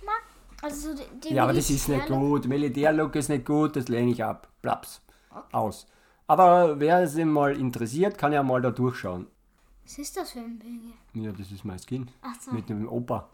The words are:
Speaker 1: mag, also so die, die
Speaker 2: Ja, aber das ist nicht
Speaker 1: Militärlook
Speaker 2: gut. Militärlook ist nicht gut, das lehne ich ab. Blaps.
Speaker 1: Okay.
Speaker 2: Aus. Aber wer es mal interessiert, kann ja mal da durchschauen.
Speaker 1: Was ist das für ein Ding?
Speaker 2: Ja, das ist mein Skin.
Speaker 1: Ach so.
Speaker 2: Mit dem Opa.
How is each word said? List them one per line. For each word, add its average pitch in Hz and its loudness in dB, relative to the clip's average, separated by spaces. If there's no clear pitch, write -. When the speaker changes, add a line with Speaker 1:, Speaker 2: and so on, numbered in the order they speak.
Speaker 1:
mag, 440 -4
also 294 -8
so 294 -8
die, - -14
die - -2
Speaker 2:
Ja, 127 4
aber 131 2
das - 0
ist 135 -2
nicht 139 0
Speaker 1:
Militärlook 135 0
Speaker 2:
gut. 143 0
Militärlook 147 0
ist 143 -2
nicht 139 -2
gut, 151 2
das 127 -4
lehne 120 2
ich 120 -2
ab. 107 -8
Blaps. - -6
Speaker 1:
Okay. - -18
Speaker 2:
Aus. 110 -4
Aber 175 8
wer 170 6
es 151 0
mal 151 4
interessiert, 131 -2
kann 147 0
ja 143 2
mal 127 2
da 127 2
durchschauen. 104 -4
Speaker 1:
Was - -20
ist 294 -12
das 370 -8
für 247 -14
ein 233 -14
Ding? 233 -16
Speaker 2:
Ja, 110 -8
das 95 -14
ist 98 -14
mein 95 -8
Skin. 123 -10
Speaker 1:
Ach 247 -12
so. - -14
Speaker 2:
Mit 113 -8
dem 107 -6
Opa. 120 -6